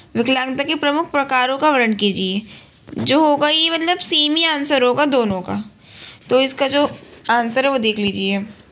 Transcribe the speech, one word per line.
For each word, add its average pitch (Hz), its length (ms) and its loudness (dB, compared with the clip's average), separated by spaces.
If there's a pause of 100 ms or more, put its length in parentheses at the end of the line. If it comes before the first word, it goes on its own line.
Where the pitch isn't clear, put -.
(160)
विकलांगता 262 480 0
के 302 120 -2
प्रमुख 302 360 0
प्रकारों 269 460 0
का 302 120 2
वर्णन 240 240 2
कीजिए। 196 480 -2 (540)
जो 254 240 2
होगा 294 300 2
ये 320 200 2
मतलब 330 300 0
same 302 340 0
ही 330 120 2
answer 294 360 0
होगा 247 240 2
दोनों 226 360 0
का। 196 200 -6 (680)
तो 247 100 4
इसका 269 280 0
जो 285 200 2 (420)
answer 233 340 0
है 277 60 2
वो 269 80 2
देख 214 200 0
लीजिए, 196 400 -2 (340)